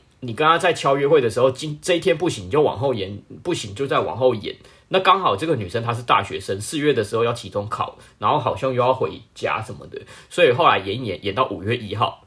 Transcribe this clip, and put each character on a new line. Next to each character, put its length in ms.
你 140
跟 120
她 120
在 140
敲 260
约 100
会 120
的 100
时 100
候， 100
今-， 320
这 140
一 40
天 160
不 140
行 180
就 140
往 160
后 160
延， 260
不 100
行 220
就 140
再 140
往 140
后 200
延。 200
那 100
刚 200
好 160
这 120
个 80
女 120
生 140
她 100
是 120
大 200
学 160
生， 220
四 160
月 160
的 100
时 120
候 80
要 100
期 160
中 180
考， 300
然 100
后 80
好 180
像 160
又 80
要 140
回 260
家 260
什 140
么 140
的， 120
所 160
以 60
后 160
来 100
延 260
一 40
延， 180
延 80
到 160
五 140
月 120
一 200
号。 320